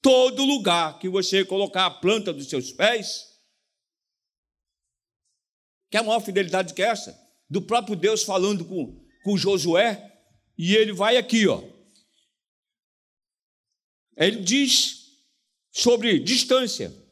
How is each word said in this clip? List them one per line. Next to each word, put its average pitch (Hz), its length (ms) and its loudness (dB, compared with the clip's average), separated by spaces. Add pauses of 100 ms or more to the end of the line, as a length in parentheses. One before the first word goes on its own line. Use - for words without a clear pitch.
Todo 262 440 4
lugar 180 520 0
que 185 120 -8
você 190 340 0
colocar 190 420 -2
a 175 60 -2
planta 202 400 -2
dos 139 160 -10
seus 131 240 -6
pés, 214 560 -2 (2750)
que 202 60 -2
é - 20 2
a 233 40 -2
maior 220 180 0
fidelidade 185 520 -2
que 180 80 -6
essa? 220 360 -4 (320)
Do 175 120 -4
próprio 214 360 -2
Deus 214 260 0
falando 190 400 0
com, 165 420 -10 (180)
com 196 140 0
Josué, 185 840 0 (360)
e 170 160 0
ele 214 200 4
vai 214 240 2
aqui, 226 300 2
ó. 107 140 0 (2500)
Ele 202 260 0
diz 254 680 0 (640)
sobre 226 480 2
distância 233 760 -2 (180)